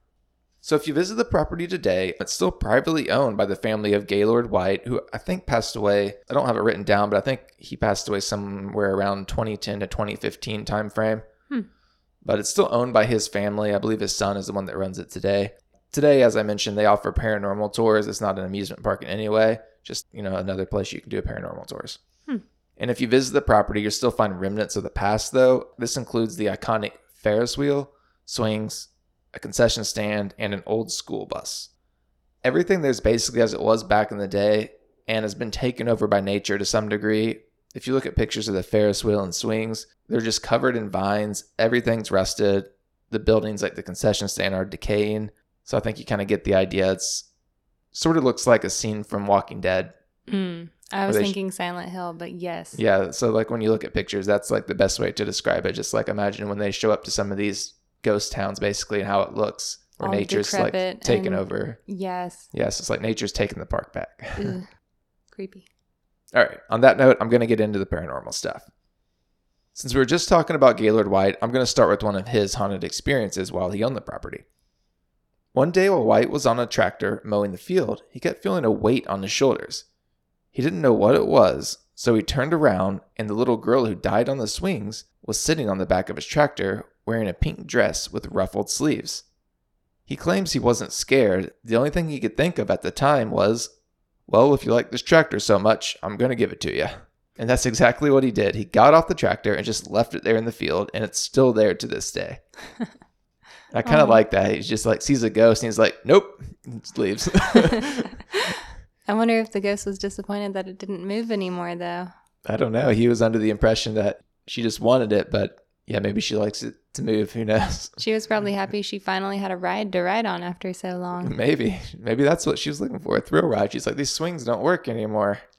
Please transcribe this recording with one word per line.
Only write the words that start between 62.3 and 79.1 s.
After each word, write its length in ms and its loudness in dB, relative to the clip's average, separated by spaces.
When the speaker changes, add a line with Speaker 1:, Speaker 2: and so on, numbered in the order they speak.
Speaker 1:
Yes, 260 -2
it's 80 -8
like 140 -2
nature's 300 -4
taking 260 -2
the 80 -12
park 260 -6
back. 160 -10
<laughs> 60 -8
Speaker 2:
Ugh. 240 -6
Creepy. 360 -16
Speaker 1:
All 80 6
right, 160 -2
on 100 0
that 160 8
note, 240 8
I'm 80 -2
gonna 180 4
get 140 4
into 180 0
the 80 -2
paranormal 460 -8
stuff. 380 -8
Since 200 -8
we 60 4
were 60 4
just 220 2
talking 280 4
about 220 8
Gaylord 300 4
White, 340 4
I'm 100 0
gonna 140 0
start 240 4
with 120 0
one 140 -2
of 120 -6
his 260 0
haunted 280 -4
experiences 720 -4
while 200 -2
he 120 -2
owned 120 -2
the 40 -10
property. 440 -12
One 180 2
day 200 4
while 140 4
White 260 4
was 160 -2
on 120 2
a 80 -2
tractor 600 0
mowing 260 0
the 60 -10
field, 520 -2
he 100 -14
kept 220 -4
feeling 220 0
a 60 4
weight 360 2
on 160 -4